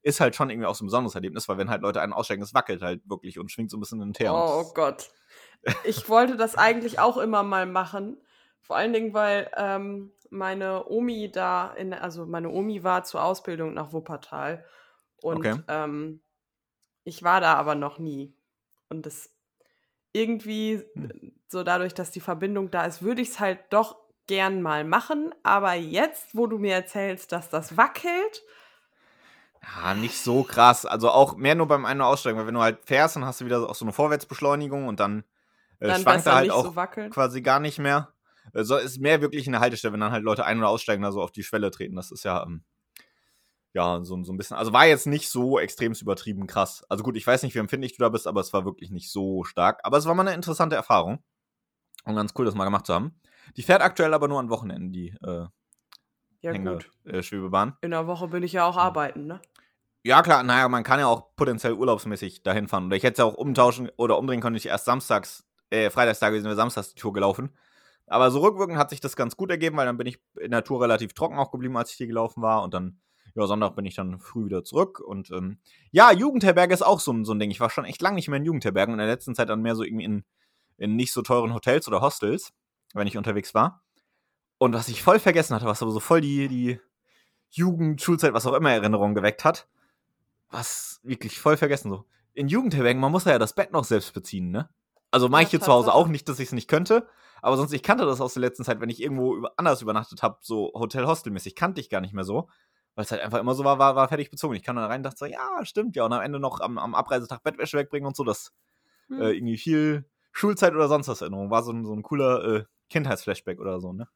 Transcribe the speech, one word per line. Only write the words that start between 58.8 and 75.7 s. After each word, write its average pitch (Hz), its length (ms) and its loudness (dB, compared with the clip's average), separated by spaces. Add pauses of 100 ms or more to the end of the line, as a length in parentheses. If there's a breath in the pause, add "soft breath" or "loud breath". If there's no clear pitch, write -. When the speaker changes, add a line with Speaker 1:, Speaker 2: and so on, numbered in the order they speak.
Speaker 2:
arbeiten, 175 440 -2
ne? 175 140 -12 (640 soft breath)
Speaker 1:
Ja, 135 160 10
klar, 147 200 6
naja, 127 260 4
man 123 160 0
kann 135 160 4
ja 139 60 2
auch 117 280 2
potenziell 120 380 0
urlaubsmäßig 107 680 -2
dahin 101 260 0
fahren. 92 180 -2
Oder 98 100 0
ich 95 80 0
hätte 123 100 4
es - 40 -2
ja 123 60 6
auch 110 100 2
umtauschen 123 640 4
oder 113 220 2
umdrehen 123 240 -2
können, 117 140 -2
ich - 100 -8
erst - 180 -2
samstags, 120 640 -2 (240)
äh, 107 180 2
freitags 117 300 2
da 107 100 2
gewesen 107 160 0
wäre, 107 120 -4
samstags 113 380 -2
die - 60 -20
Tour 101 140 -6
gelaufen. 98 420 -2 (500 soft breath)
Aber 123 240 4
so 139 100 0
rückwirkend 190 360 2
hat 147 140 2
sich 139 100 -14
das 135 160 -8
ganz 120 200 -4
gut 190 140 -6
ergeben, 160 280 -2
weil 131 80 2
dann 120 100 -4
bin 123 100 -6
ich 123 120 -10 (200)
in 85 120 -8
der 117 120 0
Tour 127 200 -2
relativ 110 320 2
trocken 156 240 -2
auch 135 120 0
geblieben, 127 280 -6
als 117 140 -4
ich - 40 -16
die 123 100 -8
gelaufen 113 360 -4
war. 110 200 2
Und 92 120 -8
dann, 90 260 -6 (340)
ja, 107 120 0
Sonntag 104 300 0
bin 101 100 -6
ich 90 80 -10
dann 92 260 -8
früh 113 240 -8
wieder 95 180 -4
zurück. 190 380 -2
Und, 98 300 -12
ähm, 92 300 -8 (300 soft breath)